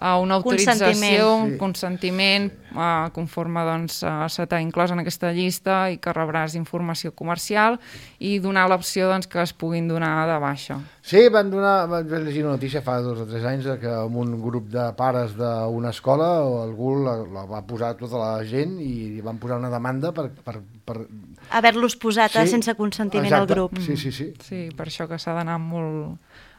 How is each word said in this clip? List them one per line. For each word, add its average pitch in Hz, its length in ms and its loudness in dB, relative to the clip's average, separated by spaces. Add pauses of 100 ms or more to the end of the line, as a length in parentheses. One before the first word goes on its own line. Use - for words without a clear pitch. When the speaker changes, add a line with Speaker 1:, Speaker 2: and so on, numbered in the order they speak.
Speaker 1:
eh, 180 160 2
una 185 240 4
Speaker 2:
Consentiment. 208 480 4
Speaker 1:
autorització, 214 460 4
un 220 180 2
Speaker 3:
Sí. - 60 -6
Speaker 1:
consentiment, 190 920 0 (240)
eh, 165 400 0
conforme, 170 500 -4
doncs, 165 380 -2
eh, 170 80 -2 (180)
se 170 200 -4
t'ha 170 120 0
inclòs 170 320 0
en 180 80 0
aquesta 175 320 -4
llista 185 600 0
i 170 80 -6
que - 120 -4
rebràs 160 440 -2
informació 170 580 -4
comercial 208 640 0 (420)
i 202 200 -2
donar 190 300 2
l'opció, 185 380 2
doncs, 185 200 0
que - 140 -4
es 170 120 -2
puguin 165 340 -2
donar 160 400 0
de 160 120 0
baixa. 139 400 -4 (240)
Speaker 3:
Sí, 214 260 10
van 208 220 4
donar, 196 380 4
van 170 180 -2
llegir 156 380 -2
una 147 80 0
notícia 135 280 -2
fa 127 200 -2
dos 120 180 -4
o 113 60 -6
tres 113 180 -6
anys 131 220 -2
de 135 120 -2
que 120 140 -6
en 113 240 -4
un 120 260 -2
grup 117 280 -4
de 120 160 -2 (100)
pares 123 400 0
d'una 117 540 -2
escola 156 520 2
o 127 220 0
algú 113 300 -2 (100)
la, 123 140 0
la 98 280 -8
va 104 160 -8
posar 117 340 -4
tota 120 220 -8
la 110 280 -2
gent 147 340 -4
i 113 420 -6
van 113 160 -8
posar 120 220 -4
una 123 100 -4
demanda 131 440 -2
per, 156 180 -6
per, 110 300 -14 (240)
per 110 160 -8 (500)
Speaker 2:
Haver-los 233 460 4
posat, 220 400 2
eh, 226 80 6
Speaker 3:
Sí, 180 80 4
Speaker 2:
sense 233 220 2
consentiment 202 580 0
al - 100 6
Speaker 3:
exacte. 196 100 2
Speaker 2:
grup. 185 260 0
Speaker 3:
Sí, 165 180 -2
sí, 135 160 -4
sí. 139 180 -8 (100)
Speaker 1:
Sí, 175 340 -10
per 160 120 -10
això 160 220 -8
que 165 100 -8
s'ha 170 160 -6
d'anar 170 240 -4
molt, 160 560 -6 (440)